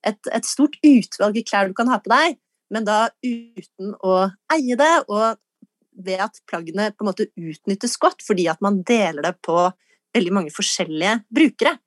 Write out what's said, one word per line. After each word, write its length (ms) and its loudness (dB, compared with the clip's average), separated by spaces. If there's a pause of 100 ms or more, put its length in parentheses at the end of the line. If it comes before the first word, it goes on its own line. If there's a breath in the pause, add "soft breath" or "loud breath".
et, 120 -4 (140)
et 140 -4
stort 380 0
utvalg 520 4
i 100 -4
klær 220 0
du 80 -8
kan 140 0
ha 120 0
på 100 -2
deg, 240 2 (360)
men 140 -4
da 200 2 (180)
uten 680 -10 (100)
å 220 2 (260)
eie 260 0
det, 140 6 (160)
og 300 0 (680)
ved 160 -4
at 260 -6
plaggene 440 -4
på 120 -8
en 60 0
måte 220 -4
utnyttes 680 -6
godt, 240 0
fordi 280 0
at 120 -6
man 220 0
deler 420 0
det 60 -4 (120)
på 120 2 (580)
veldig 180 0
mange 200 -2
forskjellige 680 -2 (120)
brukere. 440 2 (100)